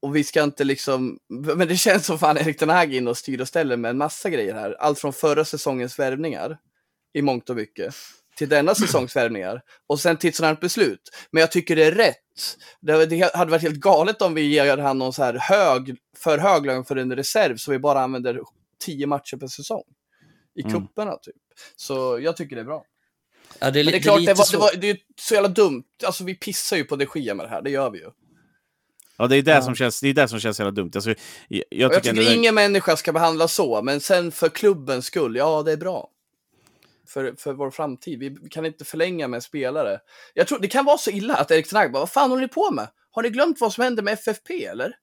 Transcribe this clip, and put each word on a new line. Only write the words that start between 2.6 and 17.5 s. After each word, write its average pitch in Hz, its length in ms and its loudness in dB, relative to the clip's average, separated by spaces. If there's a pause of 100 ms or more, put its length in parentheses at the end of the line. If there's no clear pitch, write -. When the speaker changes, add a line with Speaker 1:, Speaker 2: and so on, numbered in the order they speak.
Speaker 1:
Hag 170 240 2
in 127 140 -2
och 120 100 -2
styr 127 240 -8
och 131 60 -6
ställer 143 300 -2
med 117 140 -4
en 127 60 -2
massa 147 320 -4
grejer 110 240 -2
här. 107 260 -6
Allt 147 200 0
från 139 140 -4
förra 151 320 0
säsongens 131 540 -6
värvningar 135 580 -6 (560)
i 147 80 -2
mångt 131 280 -2
och 123 60 -6
mycket, 104 400 -10 (400)
till 147 140 -6
denna 151 260 4
<clears throat> - 0 -
säsongsvärvningar 123 880 -2 (260)
och 143 120 -2
sen 165 180 2
till 170 120 0
ett 147 60 -8
sånt 160 120 2
här 156 140 0
beslut. 175 480 0 (220)
Men 160 100 4
jag 160 100 4
tycker 170 240 0
det 156 80 6
är 156 80 6
rätt. 196 260 4 (640)
Det, 156 240 4
det 165 300 2
hade 170 160 2
varit 165 100 4
helt 156 180 -2
galet 190 420 4
om 180 120 2
vi 156 80 0
ger 143 360 4
han 139 200 0
någon 131 160 -4
så 143 100 -2
här 123 100 0
hög, 131 640 2 (200)
för 156 200 0
hög 165 280 4
lön 131 200 -2
för 139 100 -6
en 127 200 -4
reserv 135 420 0